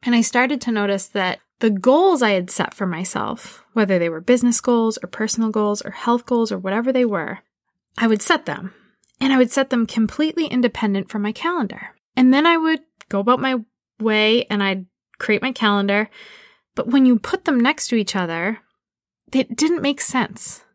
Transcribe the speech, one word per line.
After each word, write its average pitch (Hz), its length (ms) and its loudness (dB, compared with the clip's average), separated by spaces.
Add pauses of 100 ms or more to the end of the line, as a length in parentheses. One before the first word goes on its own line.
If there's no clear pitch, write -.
And 240 120 0
I 233 80 4
started 247 400 0
to 240 100 -4
notice 202 360 -2
that 185 320 -4 (200)
the 220 100 2
goals 269 520 4
I 220 80 2
had 180 200 -2
set - 220 -4
for 202 140 -6
myself, - 880 -8
whether 202 260 2
they 170 100 2
were 160 120 -6
business 240 400 2
goals 226 420 2
or 180 60 -12
personal 220 420 -4
goals 208 320 0
or - 80 -10
health 240 340 -2
goals 233 280 0
or 196 60 -6
whatever 208 340 -2
they 247 120 2
were, 190 360 -4 (580)
I 233 80 0
would 220 160 2
set - 240 0
them. 175 260 -10 (480)
And 269 120 2
I 262 60 4
would 254 120 4
set 269 200 0
them 233 140 0
completely 302 600 -2
independent 220 640 -2
from 214 100 -6
my 208 120 -4
calendar. - 640 -6 (200)
And 254 160 6
then 294 140 4
I 339 100 4
would 320 240 0 (280)
go 202 100 -2
about 240 220 0
my 262 160 -2 (420)
way 214 460 2
and 202 180 -2
I'd 190 240 -2 (320)
create 208 240 -2
my 254 80 -4
calendar. 202 580 0 (680)
But - 100 -4
when 262 180 4
you 247 140 6
put - 260 -4
them 277 140 2
next 247 300 0
to 240 80 0
each 208 180 -2
other, 180 460 -4 (720)
it 254 240 0
didn't 320 260 2
make 285 180 -2
sense. - 640 -4 (120)